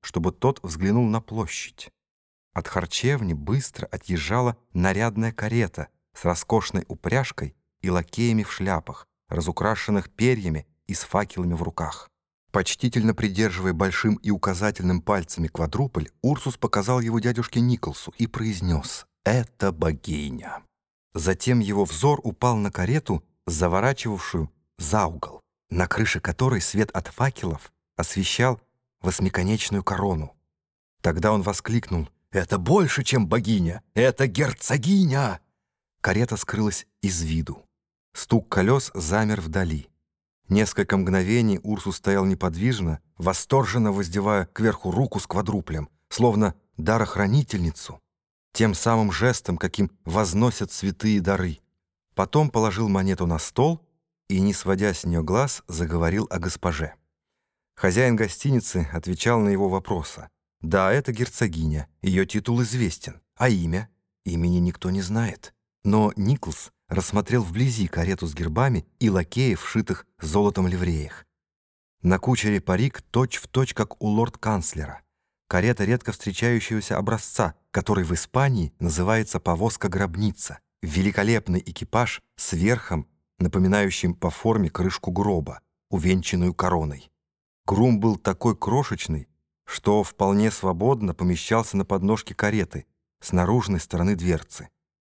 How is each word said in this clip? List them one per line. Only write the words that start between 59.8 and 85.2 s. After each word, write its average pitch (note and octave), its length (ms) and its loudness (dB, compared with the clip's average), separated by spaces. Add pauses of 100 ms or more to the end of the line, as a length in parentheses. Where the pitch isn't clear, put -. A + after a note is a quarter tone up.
«Да, F#2+ 320 2
это C3+ 200 0
герцогиня, D#2+ 760 -2 (140)
её F#2+ 220 2
титул A#2 380 -2
известен. A2+ 580 -2 (160)
А B2+ 120 4
имя?» F#2+ 400 0 (360)
«Имени F2 340 0
никто F2 320 0
не G2 100 0
знает». G#2+ 540 -4 (300)
Но G#2 320 4
Никлс G#2+ 560 -2 (180)
рассмотрел G2+ 520 0
вблизи G#2+ 440 0
карету F2 400 -2
с D2 80 -6
гербами E2+ 500 0 (140)
и A#2 100 4
лакеев, A2+ 540 2
вшитых - 440 -4 (140)
золотом G2 480 2
ливреях. F2 560 -4 (800)
На F#2 160 4
кучере G#2+ 420 2
парик G#2 400 0
точь-в-точь, - 720 -2
как - 300 -4
у G#2+ 60 0
лорд-канцлера. G#2 920 -2 (480)
Карета G#2 360 2
редко A#2 280 0
встречающегося A2 840 -2
образца, G2+ 560 -2 (160)
который G2 340 0
в D#2+ 80 -2
Испании A#2+ 640 0
называется F2 600 0
повозка-гробница. F#2+ 1200 -2 (240)
Великолепный G2 840 2
экипаж - 580 -2 (140)
с - 180 -4
верхом, F#2 520 0 (320)
напоминающим F#2+ 760 2
по E2+ 160 -2
форме G#2 400 0
крышку F#2 420 -4
гроба, F#2 480 -2 (300)